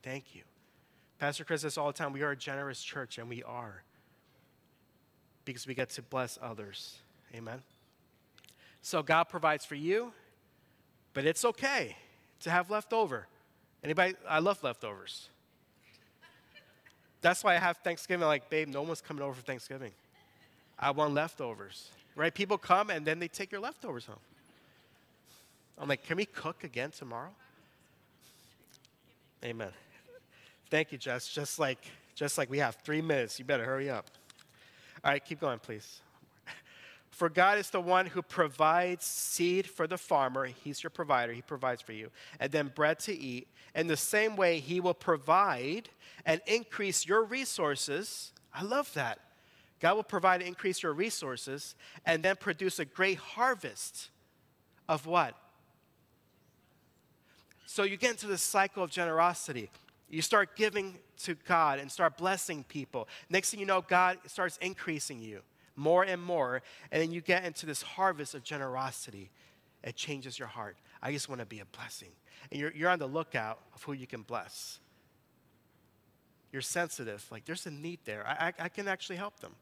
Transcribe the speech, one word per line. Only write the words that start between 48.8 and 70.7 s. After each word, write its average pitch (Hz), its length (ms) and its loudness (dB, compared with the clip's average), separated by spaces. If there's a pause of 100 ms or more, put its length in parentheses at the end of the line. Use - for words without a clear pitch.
that. 120 260 -2 (580)
God 170 160 6
will 214 80 0
provide 180 380 4
and 180 80 -6
increase 180 340 -2
your 165 100 0
resources 143 840 -4 (280)
and 160 200 4
then 190 120 4
produce 185 420 -2
a 160 60 -2
great 185 340 2
harvest - 920 -2 (800)
of 151 180 0
what? 160 300 2 (2250)
So - 180 2
you 196 120 0
get 240 160 2
into 214 140 -6
this 190 160 0
cycle 196 400 4
of 165 80 -2
generosity. 165 800 2 (380)
You 156 140 -4
start 202 340 4
giving 196 420 0 (200)
to 175 160 -4
God 156 440 4
and 139 140 -8
start 170 240 4
blessing 175 480 -2
people. 131 440 -8 (200)
Next 185 220 2
thing 208 100 -6
you 196 60 -2
know, 190 160 4
God 180 440 4
starts 180 300 -4
increasing 160 640 -6
you 107 220 -12 (340)
more 160 260 6
and 185 180 0
more, 143 420 0 (280)
and 143 100 0
then 165 120 0
you 170 80 -6
get 180 240 0
into 165 200 -8
this 156 180 -6
harvest 170 520 0
of 135 80 -12
generosity. 127 880 -6 (540)
It 113 100 -8
changes 135 440 -8
your 123 100 -10
heart. 107 280 -10 (240)